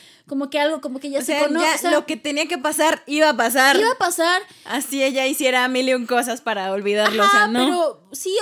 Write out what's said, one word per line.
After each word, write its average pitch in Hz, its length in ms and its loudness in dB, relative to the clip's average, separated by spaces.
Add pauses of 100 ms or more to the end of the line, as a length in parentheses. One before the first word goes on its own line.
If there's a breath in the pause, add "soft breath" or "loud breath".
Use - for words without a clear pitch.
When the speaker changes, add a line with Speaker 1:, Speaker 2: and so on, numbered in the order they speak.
(280 loud breath)
Speaker 1:
como 277 220 -6
que 294 100 -2
algo, 302 220 0
como 269 180 -10
que 285 120 -10
ya 277 80 -2
Speaker 2:
O - 20 -2
Speaker 1:
se 247 120 -6
Speaker 2:
sea, 294 120 2
Speaker 1:
cono-, 302 160 0
Speaker 2:
ya 320 140 2
Speaker 1:
o - 20 -4
sea, 349 140 0
Speaker 2:
lo 294 160 2
que 311 100 -6
tenía 294 300 -4
que 349 100 -4
pasar, 302 480 0
iba 302 240 2
a 262 80 0
pasar. 262 400 4
Speaker 1:
iba 440 140 2
a 508 80 -2
pasar. 349 420 0 (240 loud breath)
Speaker 2:
Así 277 380 -4
ella 269 240 0
hiciera 254 400 2
mil 254 220 0
y 262 40 2
un 247 140 -2
cosas 240 340 -2
para 196 300 -4
olvidarlo, 208 500 0
Speaker 1:
Ajá, 202 80 4
Speaker 2:
o 202 120 4
sea, 214 80 2
no. 233 160 0
Speaker 1:
pero 330 460 -2
sí, 381 300 -6